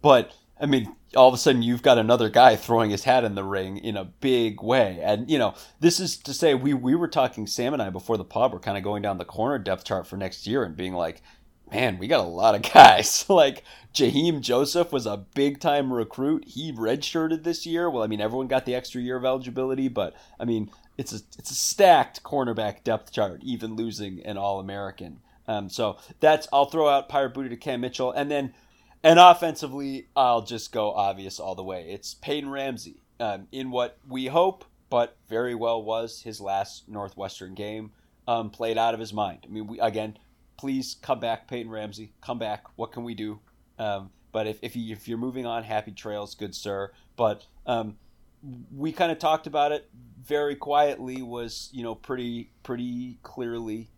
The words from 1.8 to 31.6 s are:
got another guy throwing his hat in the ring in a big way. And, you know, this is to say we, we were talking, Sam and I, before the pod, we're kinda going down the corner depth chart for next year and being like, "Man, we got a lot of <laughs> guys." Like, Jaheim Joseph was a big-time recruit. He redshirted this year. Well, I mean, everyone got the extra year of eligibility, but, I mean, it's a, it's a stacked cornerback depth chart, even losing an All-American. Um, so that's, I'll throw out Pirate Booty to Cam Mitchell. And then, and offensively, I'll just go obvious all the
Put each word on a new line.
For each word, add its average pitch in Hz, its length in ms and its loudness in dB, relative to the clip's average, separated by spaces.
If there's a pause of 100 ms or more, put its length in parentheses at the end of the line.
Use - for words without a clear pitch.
got 127 160 8
another 113 320 4
guy 120 260 8
throwing 113 340 2
his 101 160 -2
hat 127 180 4
in 104 120 -4
the 98 80 -4
ring 95 340 -4
in 107 180 -8
a 95 80 -6
big 113 580 0
way. 104 400 2
And, 107 280 0
you 151 80 2
know, 110 160 2 (260)
this 170 200 4
is 185 180 -6
to - 160 -12
say 151 220 4
we, 135 180 0
we 127 200 2
were 170 140 2
talking, 123 400 0
Sam 123 260 -4
and 131 80 -4
I, 98 80 -4
before 92 280 -4
the 92 80 -6
pod, 120 260 0
we're 113 80 -12
kinda 101 220 -6
going 101 200 -4
down 98 160 -4
the 87 80 -10
corner 123 340 -4
depth 95 260 -4
chart 92 220 -4
for 98 100 -12
next 95 280 -10
year 120 180 -2
and 80 120 -8
being 92 180 -8
like, 85 280 -6 (500)
"Man, 107 260 -2
we 95 100 -8
got 143 120 2
a 90 80 0
lot 95 260 4
of 104 80 0
<laughs> - 120 -6
guys." 120 560 8
Like, 156 340 4 (300)
Jaheim 143 480 2
Joseph 139 500 0
was 127 140 -2
a 101 200 -6 (100)
big-time 143 580 0
recruit. 135 540 -2
He 147 260 -10
redshirted 151 680 -2
this 165 220 -4
year. 170 240 -2
Well, 123 140 -2
I 107 40 -2
mean, 107 140 -4
everyone 123 260 -4
got 131 180 0
the 123 100 -2
extra 127 260 -8
year 123 140 -4
of 127 80 -6
eligibility, 131 640 -2
but, 101 280 -4 (240)
I 110 60 -8
mean, 113 240 -2 (280)
it's 123 160 -10
a, 107 60 -10 (180)
it's - 120 -14
a 131 60 -10
stacked - 680 4
cornerback 113 600 -4
depth 110 280 -4
chart, 92 320 -4
even 110 320 -8
losing 104 500 -8
an 104 120 -8
All-American. 98 840 -6 (280)
Um, 101 220 -6
so 104 280 -4 (220)
that's, 151 320 4
I'll 139 140 4
throw 151 220 0
out 139 220 2
Pirate 135 240 -2
Booty 131 160 -8
to 117 80 -10
Cam 123 240 -6
Mitchell. 127 300 -4
And 143 200 -4
then, 139 220 -4 (500)
and 165 160 10
offensively, 143 960 6
I'll 123 280 2
just 117 280 -12
go 107 200 -2
obvious 98 480 -2
all 92 160 -6
the 92 80 -10